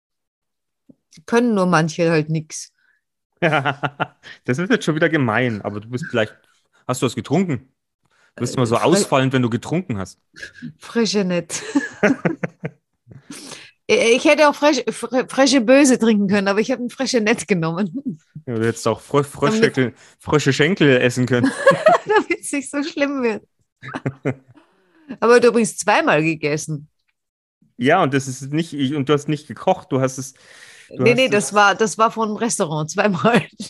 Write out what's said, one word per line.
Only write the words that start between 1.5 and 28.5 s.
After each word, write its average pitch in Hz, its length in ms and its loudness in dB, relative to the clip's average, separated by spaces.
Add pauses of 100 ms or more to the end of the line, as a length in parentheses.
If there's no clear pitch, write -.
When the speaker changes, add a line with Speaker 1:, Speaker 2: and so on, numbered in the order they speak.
Speaker 1:
nur 185 120 2
manche 165 440 0
halt 156 200 0
nix. 160 400 -8 (720)
Speaker 2:
<laughs> 160 100 2 (920)
Das 127 140 -2
ist 185 120 -4
jetzt 226 140 0
schon 156 100 0
wieder 160 140 2
gemein, 120 540 -2
aber 104 180 -8
du 110 80 -16
bist 123 200 -8
vielleicht, 110 240 0 (540)
hast 127 160 -6
du 135 40 2
was - 100 -4
getrunken? 151 560 -4 (640)
Du - 60 -10
bist 123 120 -6
immer 123 120 0
so 113 100 0
Speaker 1:
Äh, - 20 2
fre- 101 60 -6
Speaker 2:
ausfallend, 139 480 2
wenn 127 100 2
du 117 80 0
getrunken 120 480 -6
hast. - 220 -12 (580)
Speaker 1:
Frische 208 460 -2
Nett. 175 380 -6 (400)
<laughs> 269 400 0 (1500)
Äh, 214 260 4
ich 254 100 0
hätte 302 240 6
auch 277 60 2
Fresche, 285 380 2
Fre-, 240 360 -4
Fresche 262 320 4
Böse 254 380 6
trinken 208 300 2
können, 202 200 0
aber 196 120 2
ich 233 100 0
hab 247 80 -4
ein 240 100 -6
Fresche 254 320 -2
Nett 220 280 -2
genommen. 170 720 -4 (260)
Speaker 2:
Ja, 123 80 -6
du 110 100 -2
hättest 113 220 -2
auch 113 140 0
Frö-, 143 240 0
Fröschschenkel, 143 600 0
Speaker 1:
Damit - 120 -8 (220)
Speaker 2:
Frösche 143 320 0
Schenkel 147 480 4
essen 123 260 0
können. 123 240 0 (300)
Speaker 1:
<laughs> - 260 2
Damit's 370 460 -2
nicht 285 180 -6
so 285 120 -4
schlimm 285 400 -4
wird. 214 220 -4 (1800)
Aber 233 200 6
du 247 80 6
übrigens 220 280 0
zweimal 208 460 2
gegessen. 151 680 -4 (880)
Speaker 2:
Ja, 151 260 2
und 139 120 0
das 135 140 -2
ist 135 240 -12